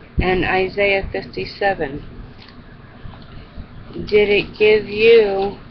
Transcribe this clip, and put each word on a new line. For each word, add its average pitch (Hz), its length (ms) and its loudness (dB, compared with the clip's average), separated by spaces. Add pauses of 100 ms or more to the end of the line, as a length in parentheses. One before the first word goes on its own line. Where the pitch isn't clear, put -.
(220)
and 180 220 0
Isaiah 190 680 0
fifty-seven? 185 920 -6 (1900)
Did 208 340 2
it 202 300 0
give 214 320 2
you 208 680 4 (140)